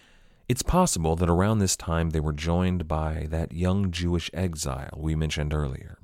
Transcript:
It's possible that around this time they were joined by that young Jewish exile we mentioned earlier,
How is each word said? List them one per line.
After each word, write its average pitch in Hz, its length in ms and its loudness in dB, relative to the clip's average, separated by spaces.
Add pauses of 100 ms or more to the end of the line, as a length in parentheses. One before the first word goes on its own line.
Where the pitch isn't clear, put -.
(480)
It's 123 140 0
possible 82 540 2
that 85 140 2
around 98 300 4
this 95 180 2
time 82 340 0
they 80 80 0
were 76 140 0
joined 85 540 0
by 78 420 -2
that 82 240 -4
young 92 360 0
Jewish 87 440 0
exile 76 640 -4
we 78 180 0
mentioned 78 380 -2
earlier, 73 500 -4